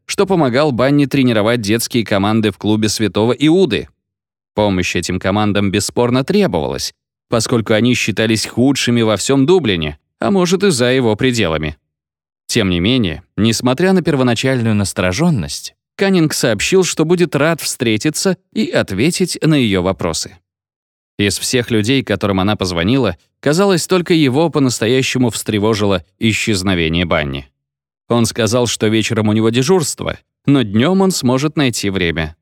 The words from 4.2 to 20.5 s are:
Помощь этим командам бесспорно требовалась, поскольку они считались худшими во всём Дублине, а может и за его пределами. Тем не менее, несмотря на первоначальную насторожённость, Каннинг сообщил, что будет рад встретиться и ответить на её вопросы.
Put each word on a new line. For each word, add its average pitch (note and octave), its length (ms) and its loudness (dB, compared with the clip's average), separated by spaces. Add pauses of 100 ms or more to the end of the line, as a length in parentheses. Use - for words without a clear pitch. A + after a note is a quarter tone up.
Помощь G2 400 0
этим F2+ 240 -4
командам G2+ 520 0
бесспорно A#2+ 520 0
требовалась, G2+ 720 -2 (340)
поскольку A2+ 460 0
они A#2 220 2
считались A2 500 -2
худшими B2 560 0
во A2 160 2
всём C#3 280 2
Дублине, G#2 540 0 (200)
а A2+ 120 -2
может F#3 320 0
и G3+ 80 4
за B2 140 0
его A#2+ 320 2
пределами. E2 580 -2 (720)
Тем G#2+ 220 0
не F2 100 0
менее, F#2+ 440 0 (120)
несмотря B2 560 0
на F#3 100 2
первоначальную B2+ 720 0
насторожённость, G2+ 1000 -2 (220)
Каннинг F#3+ 360 0
сообщил, D3+ 520 0
что - 180 -2
будет E3+ 320 0
рад D#3 240 0
встретиться C#3 800 -2 (160)
и A3 160 -2
ответить C3 720 -2
на D#3 140 2
её G#2 260 2
вопросы. F2 560 -4 (840)